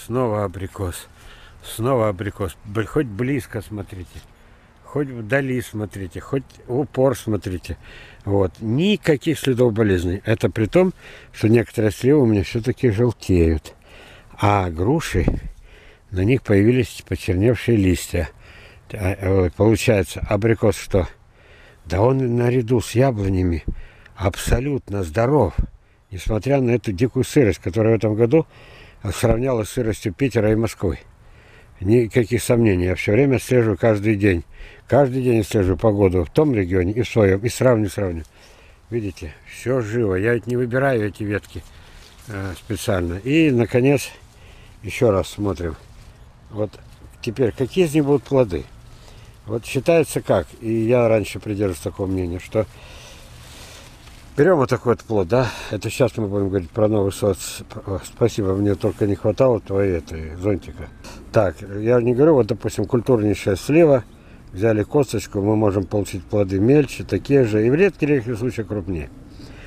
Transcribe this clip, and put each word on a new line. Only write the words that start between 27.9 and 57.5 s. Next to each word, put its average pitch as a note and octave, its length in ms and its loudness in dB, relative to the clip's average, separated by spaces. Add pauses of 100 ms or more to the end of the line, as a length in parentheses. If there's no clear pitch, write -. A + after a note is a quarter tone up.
в A2 40 4
этом G#2+ 180 0
году A#2+ 320 4 (640)
сравнялась A#2 560 0
с - 40 -16
сыростью A2 380 -2
Питера A2 400 0
и A2 40 2
Москвы. G#2+ 420 -2 (840)
Никаких A2+ 600 2
сомнений, G#2+ 440 2
я F2+ 100 0
всё - 160 -2
время C3 260 4
слежу A2+ 400 2
каждый G#2+ 380 2
день. G2 280 2 (440)
Каждый C3 340 2
день A#2+ 220 2
слежу F#2+ 340 2
погоду G2+ 480 2
в - 60 -10
том D3+ 240 2
регионе F#2 360 0
и A2+ 120 -2
в - 40 -6
своём, G2 340 2
и G2+ 80 -2
сравню, A#2 380 2
сравню. F2+ 360 -6 (640)
Видите, G2+ 460 -8 (100)
всё B2+ 360 -4
живо. G#2+ 340 0
Я G#2+ 180 0
ведь A#2 140 -4
не A#2+ 80 -2
выбираю B2 520 0
эти G2 140 -10
ветки, G2+ 420 -6 (680)
э, G2 280 -8
специально. F#2 600 -4
И, D3 320 2
наконец, B2 580 2 (720)
ещё G#2 300 0
раз F#2+ 160 0
смотрим. F2 480 -6 (760)
Вот G#2+ 200 -6 (500)
теперь, A#2 300 -2
какие E3+ 340 0
из D3 80 -2
них D3+ 120 2
будут C#3 180 2
плоды? G#2 400 0 (840)
Вот A2+ 200 -8
считается D#3+ 540 0
как, A2 280 0 (140)
и A2+ 100 -4
я A#2 360 2
раньше G#2+ 320 0
придерживался G2+ 440 -4
такого G2 240 -6
мнения, F#2 320 -4
что - 260 -4 (1700)
берём E3+ 220 4
вот C3 120 2
такой A#2 240 0
вот - 100 -6
плод, G2+ 240 -2
да, A#2+ 240 0 (180)
это G#2+ 220 -8
щас - 260 0
мы A2 100 -2
будем G2 220 -2
говорить F#2 220 -4
про G#2+ 160 2
новый G#2 240 0
сорт. G2 280 0
С-, - 240 -12 (220)